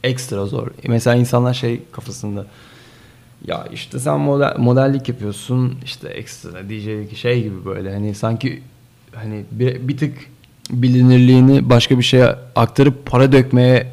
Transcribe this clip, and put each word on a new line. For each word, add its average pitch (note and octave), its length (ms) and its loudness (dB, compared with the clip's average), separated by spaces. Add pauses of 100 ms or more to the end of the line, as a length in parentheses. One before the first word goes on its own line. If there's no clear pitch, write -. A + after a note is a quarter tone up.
ekstra B2 420 -6
zor. G#2+ 220 -8 (200)
Mesela A#2 280 2
insanlar B2 380 0
şey A#2+ 280 -6 (100)
kafasında, G#2 540 -12 (1000)
ya - 260 -8
işte - 260 -12
sen D3 200 -2
model-, C#3 380 0
modellik C3 520 0
yapıyorsun, B2 640 -4 (100)
işte - 240 -16
ekstra - 600 -16
D G#2+ 100 -10
J'lik G#2+ 380 -10
şey A#2+ 260 -2
gibi F#2+ 220 -10
böyle. F#2+ 280 -8
Hani G2+ 220 -6
sanki A2+ 480 -6 (520)
hani G#2+ 360 -12
bir, B2+ 360 -4
bir C3+ 100 -4
tık D#3 200 -4 (520)
bilinirliğini B2+ 1000 6
başka B2 280 4
bir B2 60 0
şeye B2 320 4 (200)
aktarıp C3+ 500 2
para C3 260 2
dökmeye B2+ 600 4